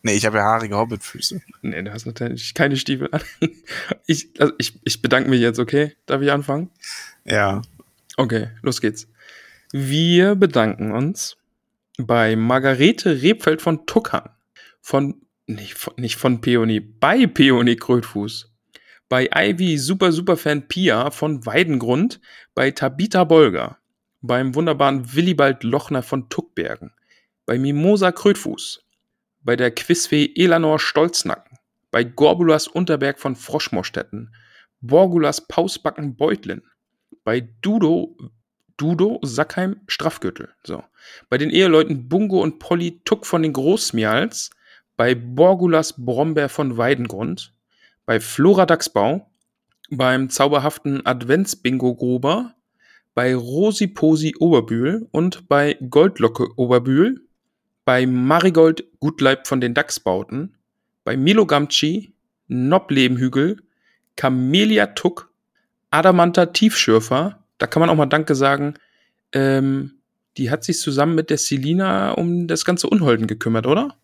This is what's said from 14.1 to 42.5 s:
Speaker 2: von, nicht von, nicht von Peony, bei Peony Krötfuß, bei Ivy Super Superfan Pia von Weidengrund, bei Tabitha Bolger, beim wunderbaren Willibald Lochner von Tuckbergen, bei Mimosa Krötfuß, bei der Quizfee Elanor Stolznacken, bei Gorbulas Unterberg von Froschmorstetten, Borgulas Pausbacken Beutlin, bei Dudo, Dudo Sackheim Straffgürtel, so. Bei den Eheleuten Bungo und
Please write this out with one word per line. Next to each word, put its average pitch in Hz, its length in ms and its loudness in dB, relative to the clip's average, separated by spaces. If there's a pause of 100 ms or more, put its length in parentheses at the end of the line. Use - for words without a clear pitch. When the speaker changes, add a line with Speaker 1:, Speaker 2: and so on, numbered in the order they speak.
Speaker 2:
von, 139 400 -2 (260)
nicht 101 280 -12
von, - 220 -12
nicht 120 200 -8
von 123 240 0
Peony, 113 400 2
bei 214 440 2
Peony 123 520 4
Krötfuß, 113 720 -4 (580)
bei 127 260 0
Ivy 180 420 2
Super 180 340 0
Superfan 160 560 -2
Pia 143 440 0
von 147 340 -6
Weidengrund, 135 720 0 (340)
bei 135 180 0
Tabitha 165 520 -2
Bolger, 147 540 4 (440)
beim 123 320 -2
wunderbaren 139 640 0
Willibald 143 480 2
Lochner 131 400 -2
von - 260 -6
Tuckbergen, - 640 -8 (540)
bei 120 120 -2
Mimosa 170 540 2
Krötfuß, - 720 -2 (600)
bei 120 120 0
der 123 160 0
Quizfee - 640 -2
Elanor 165 440 2
Stolznacken, - 800 -4 (340)
bei 120 120 2
Gorbulas 156 640 2
Unterberg 147 520 -2
von 131 160 -6
Froschmorstetten, - 1000 -8 (480)
Borgulas 156 640 2
Pausbacken 151 680 -4
Beutlin, - 460 -4 (640)
bei 120 180 -2 (200)
Dudo, 185 560 0 (600)
Dudo 175 440 -2
Sackheim 156 680 -4
Straffgürtel, - 600 -8 (160)
so. - 180 -12 (460)
Bei 127 80 0
den 151 120 -2
Eheleuten 156 600 2
Bungo 190 320 0
und 156 180 -4